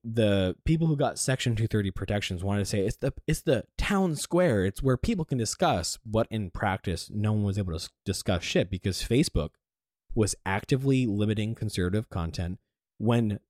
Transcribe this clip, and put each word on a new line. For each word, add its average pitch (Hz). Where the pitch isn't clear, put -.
the 101
people 160
who 156
got 135
Section 123
two 110
thirty 104
protections 95
wanted 101
to 98
say, 104
"It's 110
the, 131
it's 156
the 123
town 190
square. 139
It's 98
where 131
people 202
can 135
discuss," 113
but 110
in 107
practice, -
no 107
one 107
was 98
able 92
to 80
s-, -
discuss 92
shit -
because 98
Facebook 117
was 104
actively 131
limiting 107
conservative 101
content 87
when 110